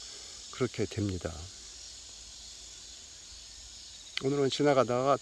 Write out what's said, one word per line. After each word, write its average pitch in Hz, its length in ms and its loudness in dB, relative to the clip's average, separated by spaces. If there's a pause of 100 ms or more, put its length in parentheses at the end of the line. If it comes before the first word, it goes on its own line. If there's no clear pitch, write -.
(520)
그렇게 117 340 0
됩니다. 92 460 0 (3000)
오늘은 139 260 6
지나가다가 131 720 6